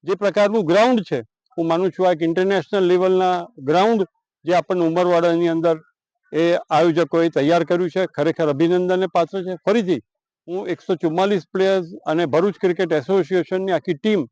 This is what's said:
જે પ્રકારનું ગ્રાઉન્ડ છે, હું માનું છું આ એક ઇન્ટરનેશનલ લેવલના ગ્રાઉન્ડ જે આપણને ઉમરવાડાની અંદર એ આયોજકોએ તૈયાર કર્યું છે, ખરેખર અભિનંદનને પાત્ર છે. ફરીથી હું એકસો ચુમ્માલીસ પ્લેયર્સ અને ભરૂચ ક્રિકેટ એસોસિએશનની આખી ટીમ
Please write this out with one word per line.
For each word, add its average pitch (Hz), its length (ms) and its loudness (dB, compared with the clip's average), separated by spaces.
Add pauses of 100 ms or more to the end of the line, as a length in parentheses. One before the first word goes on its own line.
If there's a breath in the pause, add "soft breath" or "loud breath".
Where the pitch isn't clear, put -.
જે 160 120 -4
પ્રકારનું 202 500 0
ગ્રાઉન્ડ 220 380 4
છે, 143 180 -4 (380)
હું 165 80 0
માનું 170 240 0
છું 185 180 0
આ 180 40 2
એક 160 100 -2
ઇન્ટરનેશનલ 185 600 0
લેવલના 180 640 2 (120)
ગ્રાઉન્ડ 185 480 0 (380)
જે 165 100 0
આપણને 175 300 0
ઉમરવાડાની 170 640 2
અંદર 165 320 0 (520)
એ 170 220 2 (160)
આયોજકોએ 165 580 2
તૈયાર 160 360 2
કર્યું 175 260 -2
છે, 185 160 -2
ખરેખર 156 420 -2
અભિનંદનને 180 580 0
પાત્ર 175 360 -2
છે. 180 120 -8
ફરીથી 185 460 -2 (480)
હું 185 200 -8
એકસો 180 260 -6
ચુમ્માલીસ 180 480 -2 (100)
પ્લેયર્સ 190 340 0 (200)
અને 160 200 0
ભરૂચ 165 340 0
ક્રિકેટ 175 320 -2
એસોસિએશનની 185 800 -2
આખી 175 220 -2
ટીમ 180 380 -2